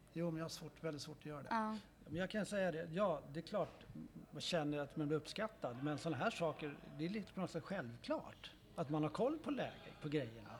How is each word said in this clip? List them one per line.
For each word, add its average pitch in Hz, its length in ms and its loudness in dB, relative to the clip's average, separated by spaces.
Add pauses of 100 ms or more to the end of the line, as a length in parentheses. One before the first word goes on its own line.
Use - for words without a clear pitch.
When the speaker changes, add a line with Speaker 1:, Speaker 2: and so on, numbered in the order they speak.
(140)
Speaker 1:
Jo, 170 180 2
men 160 60 0
jag 160 80 0
har 165 40 -4
svårt, - 340 -8
väldigt 151 180 -2
svårt 151 180 -8
att - 60 -18
göra 147 180 -6
det. - 80 -10
Speaker 2:
Ja. 220 260 4 (300)
Speaker 3:
Men 147 120 -4
jag 185 100 2
kan 208 160 2
säga 190 260 4
det, 160 220 -2
ja, 170 280 4 (120)
det 160 60 -2
är - 20 0
klart - 440 0 (460)
man 151 100 -6
känner 147 360 2
att 143 180 -2
man 151 120 2
blir 151 100 6
uppskattad, 139 680 -2
men 147 140 2
såna 151 200 0
här 185 140 4
saker, 151 460 0 (200)
det 151 80 0
är 175 40 0
lite 208 240 -2
på - 80 -4
något 170 100 0
sätt 160 120 -2
självklart - 880 -4 (240)
att 156 140 0
man 151 140 4
har 151 60 4
koll 254 300 4
på 311 120 -4
läget, 156 500 -4
på 151 80 -4
grejerna. 117 400 0 (100)